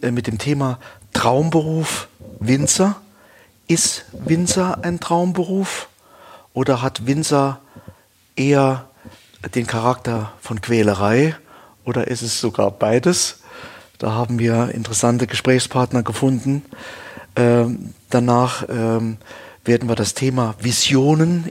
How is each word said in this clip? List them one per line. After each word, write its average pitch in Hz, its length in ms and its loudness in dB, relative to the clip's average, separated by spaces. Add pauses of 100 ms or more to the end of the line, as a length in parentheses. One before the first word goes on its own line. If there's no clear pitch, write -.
äh, 123 80 -2
mit 120 160 -4
dem 113 100 -4
Thema 135 420 -2 (360)
Traumberuf 156 920 0 (320)
Winzer. 143 600 2 (680)
Ist - 440 0
Winzer 175 720 0
ein 175 160 -4
Traumberuf 180 880 -2 (640)
oder 127 300 0
hat 120 240 -4
Winzer 139 540 0 (800)
eher 135 460 2 (720)
den 117 120 -2
Charakter 117 760 -2
von 110 180 -8
Quälerei 110 760 2 (520)
oder 120 220 -2
ist 120 120 -4
es 117 180 -6
sogar 104 320 0
beides? 127 720 0 (560)
Da 110 160 -4
haben 117 260 -2
wir 117 360 2
interessante 117 520 0
Gesprächspartner 127 760 0
gefunden. 131 600 0 (720)
Ähm, 120 600 2 (160)
danach, 123 580 2
ähm, 113 480 -2 (480)
werden 120 240 2
wir 117 60 0
das 104 180 -2
Thema 127 480 -2
Visionen 156 920 2